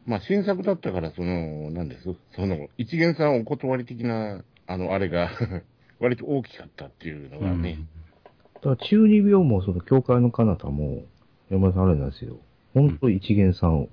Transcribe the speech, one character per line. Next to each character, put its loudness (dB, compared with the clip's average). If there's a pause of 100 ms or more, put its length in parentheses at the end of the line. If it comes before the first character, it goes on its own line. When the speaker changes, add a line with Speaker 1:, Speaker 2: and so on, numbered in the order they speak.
Speaker 1:
ま -2
あ、 -4
新 -2
作 -2
だ -2
っ -2
た -8
か -4
ら、 -6
そ -10
の、 -6
な -8
ん -8
で -16
す？ -10 (160)
そ -6
の、 -6
一 -8
元 2
さ -2
ん 2
お -6
断 -4
り -6
的 -10
な、 -6 (240)
あ -8
の、 -4
あ 0
れ -2
が、 -2 (360)
<laughs> -20
割 0
と -14
大 -4
き -20
か -20
っ -20
た -18
っ -20
て -16
い -14
う -18
の -12
が -4
ね。 -4
Speaker 2:
う -12
ん。 -14 (640)
Speaker 3:
だ -20
か -2
ら、 0
中 4
二 8
病 6 (100)
も、 4
そ -2
の、 -4
教 4
会 4
の 4
彼 2
方 -4
も、 -4 (460)
山 4
田 0
さ 2
ん、 4
あ 6
れ 2
な -4
ん -6
で -12
す -16
よ。 -14 (360)
ほ 6
ん 4
と、 2
一 0
元 6
さ 0
ん 2